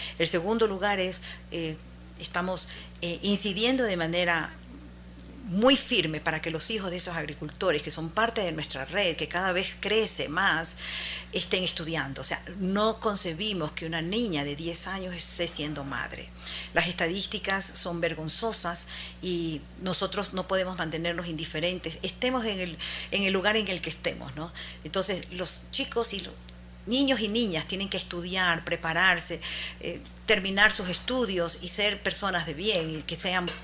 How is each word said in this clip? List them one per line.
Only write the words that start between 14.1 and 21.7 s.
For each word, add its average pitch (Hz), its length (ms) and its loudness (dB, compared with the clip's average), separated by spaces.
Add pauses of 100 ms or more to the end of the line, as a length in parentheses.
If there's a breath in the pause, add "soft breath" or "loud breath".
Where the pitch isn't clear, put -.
de 143 120 -2
diez 165 300 -4
años 185 300 -4
esté 170 320 0
siendo 151 360 -2
madre. - 460 -6 (460 loud breath)
Las 165 120 6
estadísticas 190 800 0
son 170 340 -2
vergonzosas 170 840 -2 (380 loud breath)
y 170 380 0 (200)
nosotros 185 540 0
no 185 120 -2
podemos 185 300 2
mantenernos 165 500 0
indiferentes, 165 760 -2